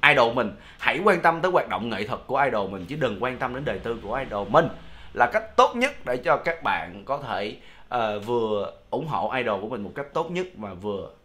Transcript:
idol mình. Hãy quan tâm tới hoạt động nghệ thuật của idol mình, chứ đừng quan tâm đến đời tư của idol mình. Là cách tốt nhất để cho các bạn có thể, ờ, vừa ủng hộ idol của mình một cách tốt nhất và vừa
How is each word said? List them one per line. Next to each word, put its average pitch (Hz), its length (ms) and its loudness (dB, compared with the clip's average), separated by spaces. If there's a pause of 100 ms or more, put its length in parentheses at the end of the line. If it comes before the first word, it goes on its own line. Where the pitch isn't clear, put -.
(100)
idol 120 240 6
mình. 117 220 0 (220)
Hãy 127 260 0
quan 190 160 6
tâm 165 200 4
tới 180 100 2
hoạt 143 180 4
động 107 220 -2
nghệ 107 140 -4
thuật 107 220 -6
của 127 100 -2
idol 113 340 2
mình, 95 180 -8
chứ 143 80 -8
đừng 107 260 -2
quan 127 140 -2
tâm 123 180 -4
đến 139 100 -6
đời 110 140 -2
tư 113 240 -6
của 101 120 -6
idol 107 340 -4
mình. 135 200 6 (460)
Là 120 180 4
cách - 240 0
tốt 254 200 6
nhất 262 300 -2
để 127 100 0
cho 156 200 2
các - 260 -2
bạn 90 420 -4
có 135 140 -4
thể, 110 380 -4 (320)
ờ, 110 300 0
vừa 107 540 0 (180)
ủng 143 160 -2
hộ 110 240 -2
idol 110 300 0
của 107 80 -6
mình 117 140 -6
một 95 120 -10
cách 139 200 -8
tốt 165 160 -2
nhất 180 160 -4 (100)
và 101 180 -10
vừa 95 360 -6 (140)